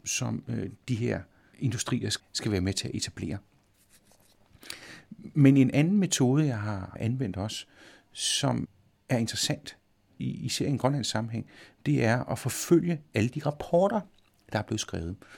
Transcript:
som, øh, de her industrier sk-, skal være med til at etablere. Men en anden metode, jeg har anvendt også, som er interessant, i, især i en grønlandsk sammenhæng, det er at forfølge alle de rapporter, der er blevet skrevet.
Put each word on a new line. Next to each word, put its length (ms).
som, 440
øh, 220
de 60
her 260
industrier 520
sk-, 220
skal 200
være 80
med 120
til 160
at 60
etablere. 440
Men 220
en 140
anden 280
metode, 480
jeg 140
har 400
anvendt 360
også, 300
som 560
er 100
interessant, 580
i, 80
især 400
i 40
en 80
grønlandsk 320
sammenhæng, 360
det 180
er 200
at 140
forfølge 640
alle 140
de 180
rapporter, 540
der 60
er 40
blevet 180
skrevet. 360